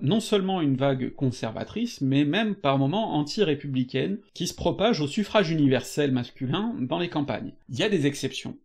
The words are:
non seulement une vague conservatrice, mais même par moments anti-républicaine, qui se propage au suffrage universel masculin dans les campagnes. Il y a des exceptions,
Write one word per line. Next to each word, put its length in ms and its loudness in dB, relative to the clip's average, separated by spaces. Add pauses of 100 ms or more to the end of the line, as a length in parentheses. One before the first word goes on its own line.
non 180 2
seulement 420 0
une 160 2
vague 360 0
conservatrice, 880 -4
mais 240 4
même 300 0
par 240 2
moments 360 0
anti-républicaine, 1000 0 (160)
qui 140 -4
se 80 -8
propage 460 2
au 60 -2
suffrage 440 2
universel 600 2
masculin 680 -2
dans 180 -2
les 120 -2
campagnes. 440 -4 (160)
Il 80 -8
y 60 0
a 60 2
des 180 2
exceptions, 580 -4